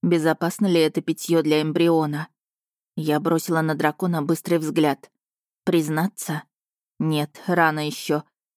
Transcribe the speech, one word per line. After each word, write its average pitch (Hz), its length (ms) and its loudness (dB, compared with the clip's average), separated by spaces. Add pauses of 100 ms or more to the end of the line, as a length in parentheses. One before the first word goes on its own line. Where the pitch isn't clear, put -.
Безопасно 170 640 0
ли 170 140 4
это 156 220 2
питьё 165 420 0
для 151 180 2
эмбриона? 160 640 0 (680)
Я 151 240 0
бросила 160 420 0
на 156 140 0
дракона 160 460 -2
быстрый 165 360 -2
взгляд. 151 540 -2 (520)
Признаться? 160 800 -2 (560)
Нет, 151 480 -2
рано 160 380 2
ещё. 147 380 -4 (340)